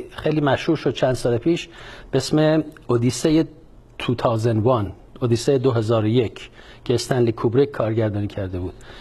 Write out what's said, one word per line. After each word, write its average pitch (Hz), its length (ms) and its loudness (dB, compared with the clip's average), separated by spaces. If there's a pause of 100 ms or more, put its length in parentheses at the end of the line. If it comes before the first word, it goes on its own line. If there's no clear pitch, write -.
خیلی 156 320 -2
مشهور 143 360 0
شد 135 160 -2
چند 127 200 0
سال 120 240 0
پیش 165 320 -2 (420)
به 135 60 0
اسم 156 460 2 (240)
اودیسه 131 560 2 (540)
دو - 140 -4 (100)
هزار 113 340 2
و - 20 2
یک، 107 640 -2
اودیسه 123 360 2
دو 127 140 2
هزار 113 320 2
و 107 40 0
یک 113 420 0 (360)
که 123 80 0
استنلی 120 380 0
کوبریک 131 400 0
کارگردانی 107 560 -2
کرده 92 320 -8
بود، 90 140 -8 (280)